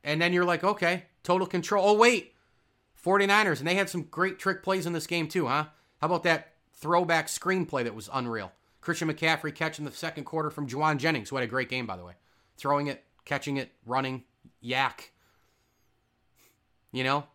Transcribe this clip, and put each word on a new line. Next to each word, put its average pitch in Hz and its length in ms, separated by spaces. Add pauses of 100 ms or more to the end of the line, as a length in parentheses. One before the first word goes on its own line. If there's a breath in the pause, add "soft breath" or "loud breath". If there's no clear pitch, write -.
And 156 180
then 175 120
you're 180 100
like, 175 220
"Okay, 185 400 (180)
total 180 240
control." 190 400
Oh, 208 60
wait. 226 420 (580)
Forty-niners, 196 680
and 143 80
they 175 60
had 190 160
some 175 140
great 185 340
trick 185 240
plays 190 240
in 175 80
this 156 140
game 170 200
too, 156 200
huh? 147 180 (360 soft breath)
How 151 40
about 165 160
that - 320 (220)
throwback 165 500
screenplay 175 580
that 110 120
was - 180
unreal? 113 380 (280)
Christian 160 320
McCaffrey 160 440
catching 160 300
the 135 60
second 156 340
quarter 156 260
from 147 160
Juwan 151 300
Jennings, 135 320
who 135 60
had 131 80
a 117 40
great 123 200
game, 127 200
by 95 100
the 90 80
way. 90 80 (440)
Throwing 143 280
it, 143 180 (220)
catching 139 320
it, 131 140 (160)
running, 131 380 (340)
yak. 127 540 (1800 soft breath)
You 127 120
know? 143 320